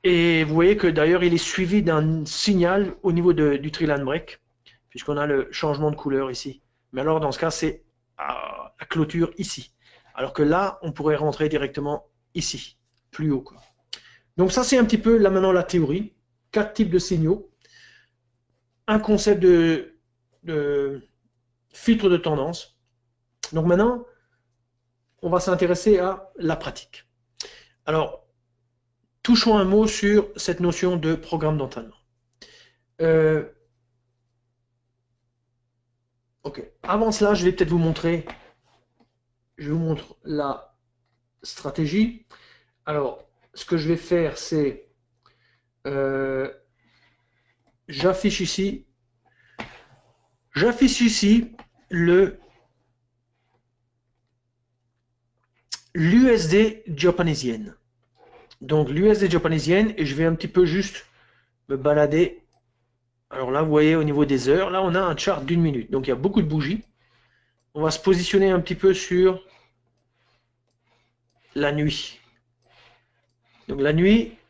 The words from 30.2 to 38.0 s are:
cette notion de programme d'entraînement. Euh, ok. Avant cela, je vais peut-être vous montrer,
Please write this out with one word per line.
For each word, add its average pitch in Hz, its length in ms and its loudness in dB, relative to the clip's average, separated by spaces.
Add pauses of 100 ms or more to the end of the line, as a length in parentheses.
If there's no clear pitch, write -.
cette - 240 -6
notion 175 380 0
de 160 180 -2
programme 156 420 -4
d'entraînement. 120 380 -10 (1040)
Euh, 156 440 2 (3000)
ok. - 200 -12 (200)
Avant 214 280 0
cela, 208 220 2
je 180 120 0
vais 185 60 4
peut-être 180 180 -2
vous 175 80 2
montrer, 165 480 -2 (1300)